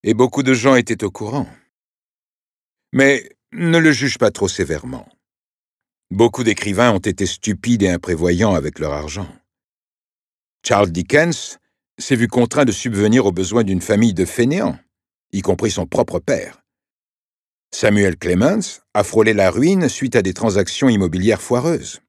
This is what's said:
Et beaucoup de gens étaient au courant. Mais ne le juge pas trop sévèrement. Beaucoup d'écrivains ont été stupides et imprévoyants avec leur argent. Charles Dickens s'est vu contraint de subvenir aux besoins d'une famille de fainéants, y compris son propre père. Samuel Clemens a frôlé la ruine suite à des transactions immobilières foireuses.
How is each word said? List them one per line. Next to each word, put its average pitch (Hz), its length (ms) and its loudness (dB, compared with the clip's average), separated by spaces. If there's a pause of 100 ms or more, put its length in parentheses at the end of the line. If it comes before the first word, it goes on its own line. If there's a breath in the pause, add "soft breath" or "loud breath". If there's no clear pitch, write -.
Et 110 120 0
beaucoup 127 280 2
de 131 120 2
gens 127 200 4
étaient 113 300 0
au 95 60 -4
courant. 113 360 -8 (1500)
Mais 135 340 2 (240)
ne 165 240 0
le 160 160 4
juge 127 240 -4
pas 107 140 2
trop 98 180 -2
sévèrement. 71 580 -6 (1040)
Beaucoup 113 320 2
d'écrivains 107 500 2
ont 92 80 0
été 95 260 -2
stupides 107 560 -2
et 92 80 2
imprévoyants 87 640 0
avec 73 240 -4
leur 76 160 -4
argent. 76 340 -10 (1400)
Charles 101 240 2
Dickens 139 680 -2 (380)
s'est - 200 -2
vu 117 100 2
contraint 123 380 2
de 113 80 2
subvenir 107 520 2
aux 101 60 4
besoins 95 320 -2
d'une 95 180 0
famille 107 340 2
de 90 100 0
fainéants, 135 520 -2 (540)
y 98 120 -4
compris 98 280 -2
son 90 160 -6
propre - 320 -2
père. - 460 -6 (1080)
Samuel 101 440 0
Clemens 123 640 0 (140)
a 104 100 2
frôlé 110 280 2
la 98 160 2
ruine 156 400 2
suite 127 280 -4
à 107 60 4
des 92 120 -2
transactions 107 540 0
immobilières 95 520 2
foireuses. 123 680 -4